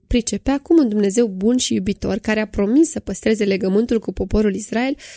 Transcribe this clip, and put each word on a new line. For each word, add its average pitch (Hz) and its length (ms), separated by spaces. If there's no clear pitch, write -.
pricepea 247 500
cum 339 200
un 269 120
Dumnezeu 208 380
bun 202 300
și 247 160
iubitor, 196 440
care 214 220
a 214 80
promis 233 420
să 214 100
păstreze 220 440
legământul 196 560
cu - 120
poporul 202 440
Israel, 226 400